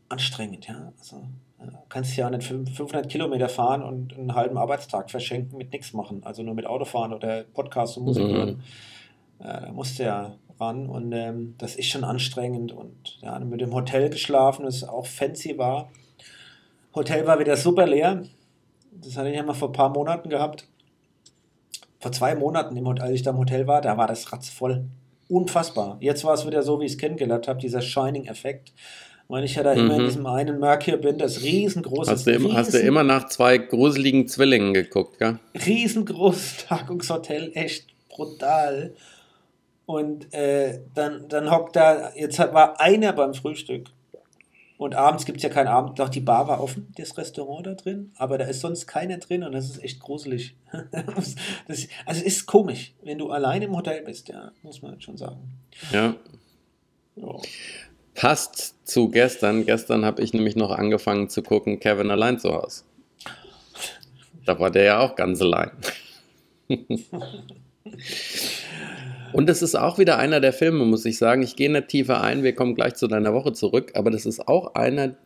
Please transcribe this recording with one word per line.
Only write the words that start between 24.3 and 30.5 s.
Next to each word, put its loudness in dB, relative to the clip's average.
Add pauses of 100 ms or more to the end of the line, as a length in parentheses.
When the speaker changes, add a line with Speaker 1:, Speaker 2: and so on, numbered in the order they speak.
Speaker 1:
ratzvoll. -6 (440)
Unfassbar. 0
Jetzt 0
war 4
es -2
wieder 0
so, 2
wie -2
ich -4
es -8
kennengelernt -2
hab, -2
dieser -4
Shining-Effekt. -6 (580)
Weil -2
ich -4
ja 0
da 6
immer 6
in 4
Speaker 2:
Mhm. 4
Speaker 1:
diesem -2
einen -2